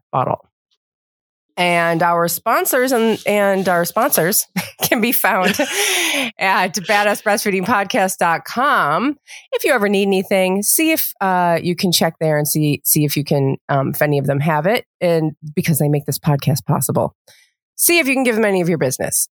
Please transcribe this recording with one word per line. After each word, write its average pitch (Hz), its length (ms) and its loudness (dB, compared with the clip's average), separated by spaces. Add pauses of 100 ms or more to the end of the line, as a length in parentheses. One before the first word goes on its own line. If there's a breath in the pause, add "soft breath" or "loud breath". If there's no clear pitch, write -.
(120)
bottle. - 380 -2 (1040)
And 170 460 2
our 170 260 2
sponsors 262 640 0
and, 226 360 2
and 196 420 2
our 175 160 2
sponsors 214 600 0 (180)
<laughs> - 160 -18
can - 180 0
be 233 120 0
found 185 380 0
<laughs> 202 100 -2 (800 loud breath)
at 190 340 0
badass 208 480 0
breastfeeding 196 440 -2
podcast 202 520 0
dot 165 280 0
com. 233 680 0 (360 loud breath)
If 480 120 -4
you 320 100 2
ever 208 140 2
need 202 200 2
anything, 190 560 0
see 320 280 0
if, - 300 -2
uh, 180 400 2
you 175 140 -2
can 180 160 0
check 165 280 0
there 156 200 2
and 151 80 -2
see, 151 360 0
see 151 220 2
if 143 100 -2
you 147 80 -2
can, 135 340 0 (120)
um, 139 240 0
if - 80 -8
any 147 160 2
of 139 80 -2
them 143 140 0
have 151 260 0
it, 220 200 0 (140)
and 165 340 0 (200)
because 165 240 0
they 151 100 2
make 147 180 0
this 143 120 -4
podcast 143 480 0
possible. - 500 -2 (640 soft breath)
See 339 200 2
if 285 80 0
you 269 80 0
can 269 80 0
give 240 100 0
them 220 100 0
any 196 180 2
of 170 80 0
your 165 100 0
business. - 540 -2